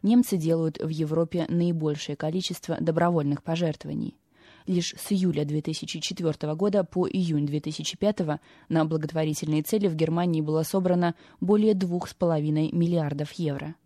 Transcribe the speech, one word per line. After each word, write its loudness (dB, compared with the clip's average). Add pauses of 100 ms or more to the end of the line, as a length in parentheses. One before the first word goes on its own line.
немцы 4
делают 0
в -2
Европе 0
наибольшее 0
количество -4
добровольных 2
пожертвований. -4 (520)
Лишь 0
с -6
июля 2
две -2
тысячи -6
четвертого -4
года 2
по 0
июнь 0
две -2
тысячи -8
пятого 0 (300)
на 4
благотворительные -2
цели 0
в 0
Германии 0
было 0
собрано 2 (260)
более 4
двух -2
с -14
половиной 2
миллиардов 0
евро. -4 (120)